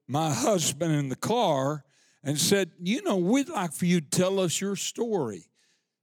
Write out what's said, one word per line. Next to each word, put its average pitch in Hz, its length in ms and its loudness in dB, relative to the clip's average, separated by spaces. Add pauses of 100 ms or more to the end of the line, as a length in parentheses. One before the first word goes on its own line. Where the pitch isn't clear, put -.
my 156 260 0
husband 175 600 0
in 143 160 0
the 127 80 -6
car 151 680 0 (380)
and 143 160 -2
said, 180 400 2
"You 190 220 -2
know, 339 160 0
we'd 214 320 2
like 190 240 -4
for - 140 -2
you 175 160 4
to 139 80 -20
tell 190 300 0
us 175 200 0
your 196 160 -2
story 175 720 -4 (540)